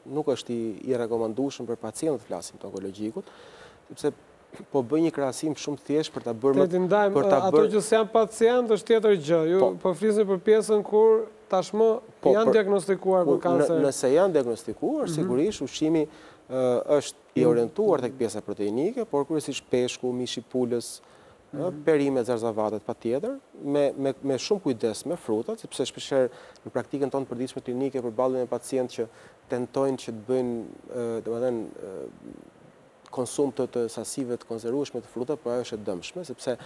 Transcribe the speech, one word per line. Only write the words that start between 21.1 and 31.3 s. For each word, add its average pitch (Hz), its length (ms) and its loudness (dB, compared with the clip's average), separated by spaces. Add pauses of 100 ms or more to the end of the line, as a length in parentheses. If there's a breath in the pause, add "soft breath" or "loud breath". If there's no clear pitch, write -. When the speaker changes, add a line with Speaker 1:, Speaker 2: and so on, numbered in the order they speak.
Speaker 1:
ë, 147 60 -10
Speaker 2:
Mhm. 160 260 -6
Speaker 1:
perimet, 139 420 2
zarzavatet 110 600 -2
patjetër, 147 540 -4 (240)
me, 143 320 2
me, 135 260 -2
me 135 120 0
shumë 190 280 -2
kujdes 117 440 -2
me 165 100 -4
frutat, 117 420 -4
sepse - 260 -8
shpeshherë 131 440 0 (360 loud breath)
në - 60 -12
praktikën 135 400 -4
tonë 139 160 -4
përditshme 123 380 -8
klinike 127 360 -4
përballen 127 400 -2
me 120 60 -2
pacient 123 440 -4
që 113 180 -6 (420 loud breath)
tentojnë 131 460 -2
që 120 160 -10
të 110 160 -10
bëjnë, 123 360 -2 (300)
ë, 117 280 -6
domethënë, 117 440 -4